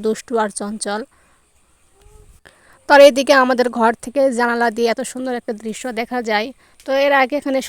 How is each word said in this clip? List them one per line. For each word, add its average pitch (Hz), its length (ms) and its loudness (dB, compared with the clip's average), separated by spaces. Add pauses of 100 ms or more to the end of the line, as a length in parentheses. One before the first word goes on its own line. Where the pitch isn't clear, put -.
দুষ্টু 220 280 -4 (100)
আর 208 60 -4 (100)
চঞ্চল। 208 420 -8 (1800)
তো - 100 -4
আর 277 120 10
এইদিকে 277 260 2 (100)
আমাদের 247 240 0 (120)
ঘর 226 120 4 (120)
থেকে 269 180 -4 (180)
জানালা 233 360 0
দিয়ে 233 180 0
এত 262 80 -6 (120)
সুন্দর 254 260 -6
একটা 233 220 -8
দৃশ্য 220 220 -10 (160)
দেখা 247 200 -6 (100)
যায়। 214 180 -2 (380)
তো 285 60 -6 (140)
এর 285 160 2
আগে 262 180 -2
এখানে 269 300 -4